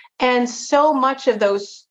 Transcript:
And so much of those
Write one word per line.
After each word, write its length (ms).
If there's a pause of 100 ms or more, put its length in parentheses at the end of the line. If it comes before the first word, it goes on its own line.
(200)
And 300
so 420
much 360
of 100
those 520